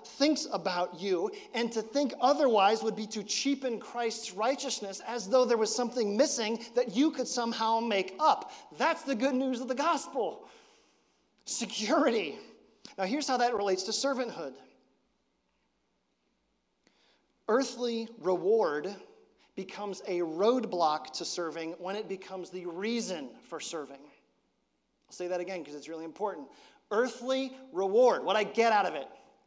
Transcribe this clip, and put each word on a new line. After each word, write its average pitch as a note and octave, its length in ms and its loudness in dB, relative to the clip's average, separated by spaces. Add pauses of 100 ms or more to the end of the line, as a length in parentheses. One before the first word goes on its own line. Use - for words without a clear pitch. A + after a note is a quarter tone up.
thinks - 480 0
about F3+ 480 -2
you, F#3+ 300 0 (240)
and A3+ 200 -2
to A3 100 -2
think C4+ 360 0
otherwise A3+ 640 6
would A3 140 0
be G#3+ 100 -6
to G#3+ 160 -6
cheapen C4+ 580 -2
Christ's A3+ 540 -6
righteousness A3 720 -2
as A3 240 -6
though B3+ 160 6
there A#3 140 4
was A3 140 2
something A#3 440 0
missing A#3 560 2
that A#3+ 220 0
you C#4+ 160 6
could C4 160 -2
somehow A3+ 520 0
make G3+ 400 0
up. - 320 4 (280)
That's D#4 240 0
the C4+ 100 -2
good C4 220 2
news B3+ 260 0
of B3+ 60 -6
the C4 80 -4
gospel. C4+ 760 -2 (960)
Security. A3 920 0 (580)
Now, F#3+ 60 -2
here's C4 240 -2
how C4 100 2
that B3 160 2
relates G3+ 300 0
to A3+ 80 -6
servanthood. G#3+ 640 -4 (3000)
Earthly A#3 720 0
reward F3 760 2 (600)
becomes G3 520 -8
a F#3 120 0
roadblock F3 960 2
to E3+ 120 -8
serving E3 480 -6
when F3+ 220 -8
it G#3 140 -8
becomes F#3 400 -10
the F3+ 160 -10
reason F3+ 640 -4 (180)
for E3 120 -8
serving. C#3 420 -10
I'll - 1120 -20
say F3+ 140 -6
that F3+ 120 -2
again F3 240 -6
'cause D3 120 -12
it's D3 120 -14
really D#3+ 180 -10
important. E3 440 -6 (420)
Earthly B3+ 640 0 (160)
reward, G3 540 6
what F#3 100 4
I G#3+ 80 4
get A3+ 300 4
out G3+ 140 4
of D#3 80 -4
it, C#3 120 -6 (400)